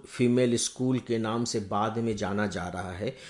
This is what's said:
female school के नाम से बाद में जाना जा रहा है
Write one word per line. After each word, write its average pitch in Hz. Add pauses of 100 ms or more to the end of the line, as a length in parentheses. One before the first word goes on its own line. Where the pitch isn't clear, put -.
female 120
school 127
के 117
नाम 113
से 117
बाद 104
में 113
जाना 101
जा 87
रहा 92
है 107 (120)